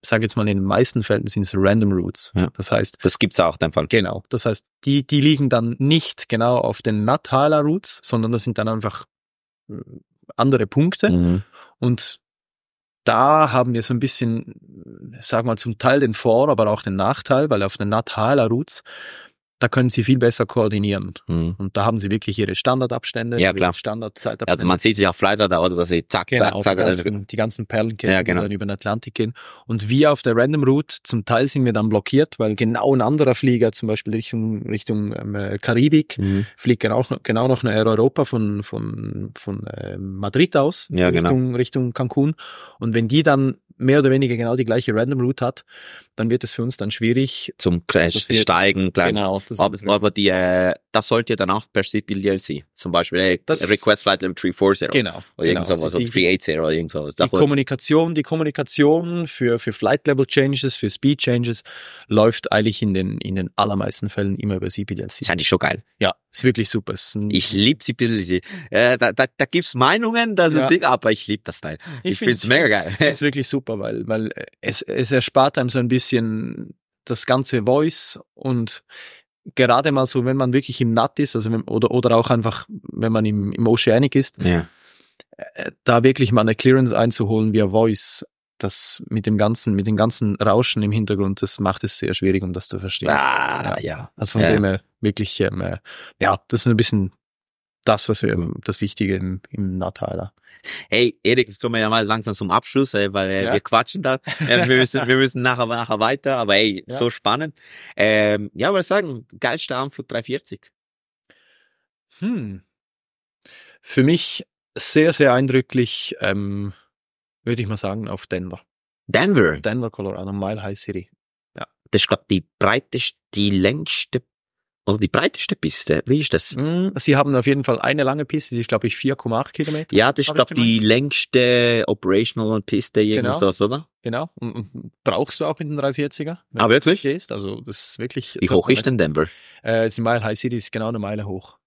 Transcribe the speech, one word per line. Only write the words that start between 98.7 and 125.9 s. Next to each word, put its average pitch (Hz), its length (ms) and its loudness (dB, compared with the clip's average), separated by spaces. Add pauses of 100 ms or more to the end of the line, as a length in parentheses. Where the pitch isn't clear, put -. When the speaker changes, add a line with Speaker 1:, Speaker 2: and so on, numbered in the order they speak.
Speaker 1:
Wichtige 98 360 -2
im, 95 240 -6 (100)
im 95 280 -4
Nahtaler. 90 540 -6 (560)
Speaker 2:
Hey, 117 360 2
Erik, 117 240 2
jetzt 101 120 -18
kommen 117 140 -2
wir 113 60 0
ja 107 100 2
mal 113 140 2
langsam 107 300 -2
zum 95 180 -6
Abschluss, 131 420 0
äh, 101 180 0
weil, 95 180 0
äh, 95 140 0
Speaker 1:
Ja. 113 100 -2
Speaker 2:
wir 101 60 0
quatschen 120 420 -2
da. 131 180 0 (280)
Äh, 123 200 2
wir 127 80 4
müssen, 131 320 0
wir 131 80 4
müssen 131 260 0
nachher, 123 240 0
nachher 117 320 -4
weiter, 135 380 0
aber 104 180 0
hey, 101 320 2
Speaker 1:
Ja. 123 100 -10
Speaker 2:
so 120 140 0
spannend. 139 480 -4 (380)
Ähm, 104 580 2
ja, 127 160 -2
würde 190 140 0
sagen, 170 420 -4 (140)
geilster 127 380 -4
Anflug 135 280 -8
drei 117 160 -6
vierzig. - 480 -12 (1500)
Speaker 1:
Hm. 135 440 -6 (1160)
Für - 240 0
mich - 400 0 (320)
sehr, 156 360 2
sehr 139 200 4
eindrücklich, 127 880 0
ähm, 101 520 -4 (720)
würde 117 180 -4
ich 101 60 -4
mal 107 80 -4
sagen, 104 320 -6
auf 101 180 -12
Denver. 90 340 -8 (480)
Speaker 2:
Denver? 123 520 2
Speaker 1:
Denver, 110 300 -4
Colorado, 98 420 -8
Mile 101 300 -6
High 101 160 -10
City. 92 320 -10 (460)
Ja. - 100 -12 (240)
Speaker 2:
Das - 120 4
ist, - 60 0
glaub, - 200 -2
die 95 180 0 (120)
breiteste, 117 580 -2 (180)
die 101 160 0
längste, 98 720 -2 (640)
oder 101 120 0
die 101 100 0
breiteste - 480 -2
Piste. - 500 -2